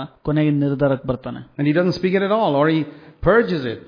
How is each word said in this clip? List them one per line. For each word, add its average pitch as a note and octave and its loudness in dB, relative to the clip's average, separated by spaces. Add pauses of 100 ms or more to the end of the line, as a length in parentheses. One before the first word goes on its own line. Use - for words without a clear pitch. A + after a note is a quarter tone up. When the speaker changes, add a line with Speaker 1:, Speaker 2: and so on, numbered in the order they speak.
(220)
Speaker 1:
ಕೊನೆಗೆ D3+ 0
ನಿರ್ಧಾರಕ್ಕೆ C#3 0
ಬರ್ತಾನೆ. B2 -8
Speaker 2:
And C#3+ 0
he D3+ 2
doesn't F3+ 0
speak F#3 0
it F#3+ 0
at G3 0
all, E3+ 2
or D#3+ 2
he D#3 0 (440)
purges F#3 2
it. A2+ -6 (100)